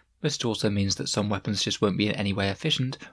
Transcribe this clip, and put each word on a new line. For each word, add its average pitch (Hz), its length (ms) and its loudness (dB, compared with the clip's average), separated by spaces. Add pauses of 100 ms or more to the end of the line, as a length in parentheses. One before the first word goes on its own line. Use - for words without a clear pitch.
(220)
but 151 140 0
it - 80 -4
also 110 260 0
means 98 260 2
that - 120 -4
some 104 220 0
weapons 101 340 -2
just - 180 -2
won't 98 160 4
be 104 100 4
in 104 80 0
any 101 180 0
way 98 160 0
efficient 131 480 -2 (160)